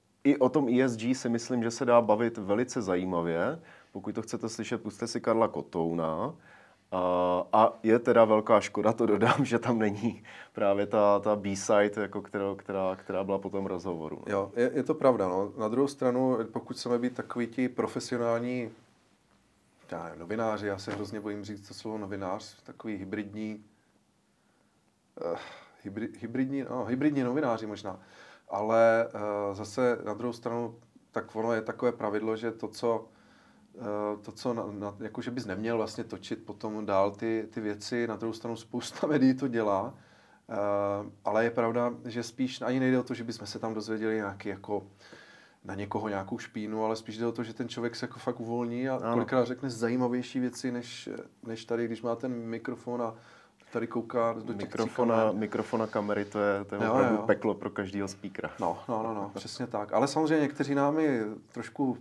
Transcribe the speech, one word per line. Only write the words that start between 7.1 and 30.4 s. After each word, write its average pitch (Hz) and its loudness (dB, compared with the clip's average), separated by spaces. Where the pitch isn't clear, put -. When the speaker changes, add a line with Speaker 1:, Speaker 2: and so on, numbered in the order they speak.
Speaker 1:
a 107 8
je 113 8
teda 117 8
velká 107 6
škoda, 104 2
to 117 2
dodám, 107 4
<laughs> - -
že 113 2
tam 117 2
není 104 0
právě 101 2
ta, 104 6
ta 104 2
B-side, 101 4
jako 98 -4
kterou, 98 -4
která, 95 -2
která 95 -4
byla 98 0
po 95 -4
tom 98 -2
rozhovoru, 85 -4
no. - -2
Speaker 2:
Jo, 98 0
je, 120 2
je 131 0
to 156 0
pravda, 123 4
no. 98 0
Na 107 -2
druhou 127 2
stranu, 127 2
pokud - -8
chceme 120 0
být 123 -2
takoví 120 -4
ti 123 0
profesionální, 120 -2
já 82 -8
nevím, 80 -14
novináři, 107 -2
já 98 -2
se 98 -8
hrozně 101 -6
bojím 104 -6
říct 104 -12
to - -18
slovo 110 -8
novinář, 98 -6
takový - -8
hybridní, 107 -8
eh, - -4
hybri-, 104 -6
hybridní, 131 -2
no, 120 -4
hybridní 135 2
novináři 120 0
možná. 101 -8
Ale, 113 6
eh, 104 -2
zase 120 0
na 107 -2
druhou 117 -4
stranu, 117 -4